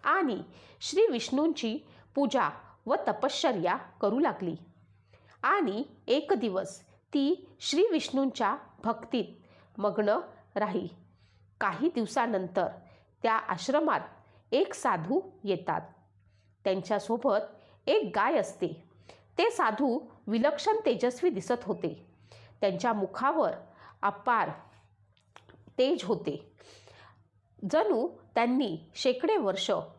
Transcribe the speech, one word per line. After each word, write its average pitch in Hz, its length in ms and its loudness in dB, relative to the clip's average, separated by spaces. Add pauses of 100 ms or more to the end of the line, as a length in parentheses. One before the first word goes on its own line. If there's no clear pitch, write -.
आणि 269 400 2 (380)
श्री 392 300 4
विष्णूंची 262 680 0 (360)
पूजा 240 340 2 (360)
व 254 100 0
तपश्चर्या 208 800 0
करू - 440 -2
लागली 196 360 0 (880)
आणि 269 400 2 (240)
एक 294 260 2
दिवस 196 500 -2
ती - 760 -2
श्री 320 320 2
विष्णूंच्या 262 640 0 (260)
भक्तीत 220 420 -2 (520)
मग्न 208 420 2 (360)
राही. 185 320 -2 (760)
काही 202 340 0
दिवसानंतर 208 720 0 (560)
त्या 226 100 2
आश्रमात 262 680 0 (520)
एक 381 220 2
साधू 196 460 0 (240)
येतात. 180 380 -2 (840)
त्यांच्यासोबत 202 760 0 (480)
एक 294 280 2
गाय 240 220 2
असते. 180 460 -4 (540)
ते 453 140 4
साधू 262 480 2 (280)
विलक्षण 285 480 2 (100)
तेजस्वी 247 440 2
दिसत 233 340 -2
होते. - 440 -6 (540)
त्यांच्या 196 320 0
मुखावर 233 580 0 (500)
अपार 202 480 0 (1300)
तेज 269 260 2
होते, 170 480 -4 (1200)
जणू 330 380 2 (260)
त्यांनी 240 420 2 (180)
शेकडे 269 420 0
वर्ष 196 340 0 (280)